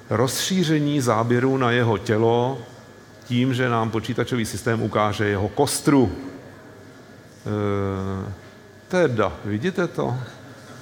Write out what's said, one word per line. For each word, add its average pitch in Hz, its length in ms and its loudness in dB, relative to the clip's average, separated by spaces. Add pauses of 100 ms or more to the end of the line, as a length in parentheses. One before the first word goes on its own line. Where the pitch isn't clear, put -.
rozšíření 147 920 0
záběru 120 560 2
na 123 140 2
jeho 113 260 2
tělo 117 600 2 (680)
tím, 123 280 0
že 127 160 0
nám 113 220 0
počítačový 117 540 -2
systém 113 360 -2
ukáže 107 440 0
jeho 101 220 0
kostru. 139 640 4 (1300)
Eh, 98 840 -2 (560)
teda, 120 460 2 (120)
vidíte 156 420 -2
to? 139 280 -2 (680)